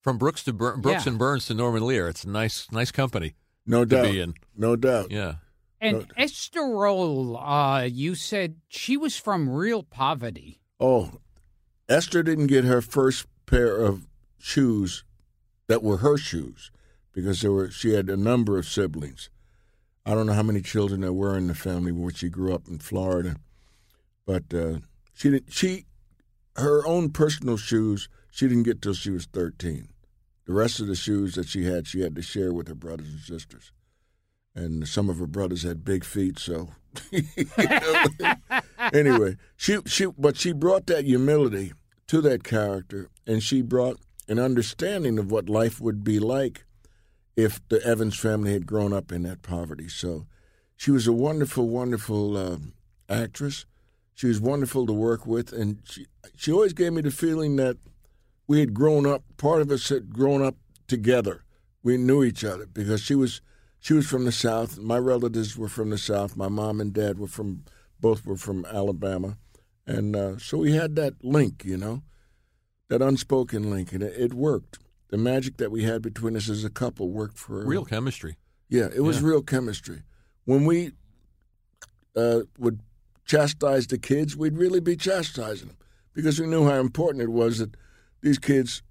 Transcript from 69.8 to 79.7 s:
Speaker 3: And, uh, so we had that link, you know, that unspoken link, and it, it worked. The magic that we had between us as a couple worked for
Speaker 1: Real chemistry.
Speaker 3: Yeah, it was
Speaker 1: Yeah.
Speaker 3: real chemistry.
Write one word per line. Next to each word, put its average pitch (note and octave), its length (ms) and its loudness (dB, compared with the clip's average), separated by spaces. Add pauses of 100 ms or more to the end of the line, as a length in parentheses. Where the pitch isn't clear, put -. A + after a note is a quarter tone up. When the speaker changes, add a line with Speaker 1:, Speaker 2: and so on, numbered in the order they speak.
Speaker 3:
And, G#2 300 -2
uh, G2 220 -4
so - 180 -8
we D#3 160 2
had D#3 240 0
that C#3+ 260 -2
link, B2+ 440 2
you F#2+ 100 -4
know, G#2+ 260 -6 (840)
that B2 140 0
unspoken B2+ 640 0
link, F#2+ 240 -4
and F#2+ 100 -4
it, G2 160 -6
it B2 140 0
worked. C3+ 460 -2 (320)
The G#2 80 -2
magic B2+ 400 0
that G#2+ 120 -4
we A2 140 -4
had A2+ 160 0
between A2+ 340 -6
us G#2+ 140 -4
as G#2+ 160 -4
a G#2 60 -6
couple A2 400 -6
worked G#2+ 260 -8
for G#2 300 -10
Speaker 1:
Real E3 180 -2
chemistry. A2 540 -6 (320)
Speaker 3:
Yeah, A#2 260 4
it C3+ 60 2
was D3 180 2
Speaker 1:
Yeah. D#3 80 2
Speaker 3:
real D3+ 140 4
chemistry. A2+ 580 -4 (460)